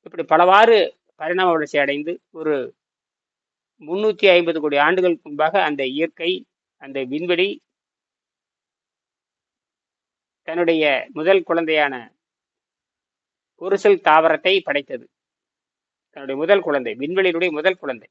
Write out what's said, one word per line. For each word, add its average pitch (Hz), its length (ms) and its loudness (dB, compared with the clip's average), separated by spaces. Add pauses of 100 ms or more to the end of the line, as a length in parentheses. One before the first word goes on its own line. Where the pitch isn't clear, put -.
இப்படி - 240 -8
பலவாறு 196 540 6 (380)
பரிணாம 175 360 -2
வளர்ச்சி 156 260 -2
அடைந்து, 143 340 -2 (180)
ஒரு 156 240 -4 (1300)
முன்னூத்தி 202 460 -2
ஐம்பது 170 320 4
கோடி 147 180 -2
ஆண்டுகளுக்கு 175 480 0
முன்பாக 156 360 0
அந்த 147 240 -4
இயற்கை, 156 440 -6 (520)
அந்த 135 220 -12
விண்வெளி 170 440 -4 (3000)
தன்னுடைய 165 340 0 (300)
முதல் 175 300 0
குழந்தையான 156 520 -2 (1700)
ஒரு 196 160 -2
செல் 196 260 2
தாவரத்தை 160 560 2
படைத்தது. 143 440 -6 (1040)
தன்னுடைய 135 300 -10
முதல் 175 240 2
குழந்தை, 135 320 -4
விண்வெளியினுடைய 175 560 -2
முதல் 165 300 -4
குழந்தை. 127 300 -12